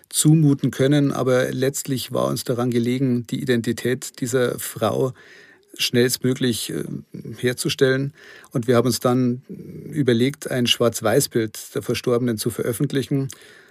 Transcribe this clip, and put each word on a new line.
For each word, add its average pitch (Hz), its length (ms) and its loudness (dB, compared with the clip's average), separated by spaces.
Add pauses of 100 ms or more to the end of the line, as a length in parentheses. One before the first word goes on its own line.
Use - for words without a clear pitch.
(100)
zumuten 147 600 4
können. 143 420 2
Aber 127 380 0
letztlich 131 600 -4
war 127 160 0
uns 135 160 -4
daran 123 260 0
gelegen, 120 560 0
die - 140 -4
Identität 120 800 -2
dieser 123 400 0
Frau 127 520 -2 (680)
schnellstmöglich, 123 920 0
äh, - 140 -6 (540)
herzustellen. 135 720 0 (400)
Und 120 140 -4
wir 123 100 4
haben 117 100 4
uns 117 140 0
dann 127 480 2
überlegt, 131 1040 -2
ein 127 160 0
Schwarz-Weiß-Bild 113 1080 0
der 117 80 -4
Verstorbenen 120 560 0
zu 120 120 -2
veröffentlichen. 135 800 -2 (420)